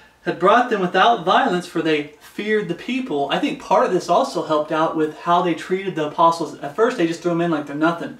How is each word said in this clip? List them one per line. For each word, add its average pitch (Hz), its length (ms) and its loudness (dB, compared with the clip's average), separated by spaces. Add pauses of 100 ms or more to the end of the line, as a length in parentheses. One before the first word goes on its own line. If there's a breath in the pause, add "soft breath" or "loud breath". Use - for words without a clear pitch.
(220 loud breath)
had - 160 -4
brought 233 320 4
them 208 100 0
without 185 440 2
violence, 180 420 2
for 160 160 -4
they 151 380 -2
feared 208 480 -2
the 170 60 -4
people." 202 560 -4
I 165 80 0
think 220 220 -4
part - 240 2
of 185 80 0
this 175 160 -2
also 175 380 0
helped 151 260 0
out 160 240 0
with 151 220 -2
how 175 240 2
they 175 100 0
treated 185 440 -4
the 156 100 -2
apostles. 165 540 0
At 147 160 -10
first, 240 200 2
they 170 100 2
just 165 140 -4
threw 175 120 -2
them 170 100 0
in 170 80 0
like 143 160 -2
they're 143 100 -10
nothing. 170 440 -2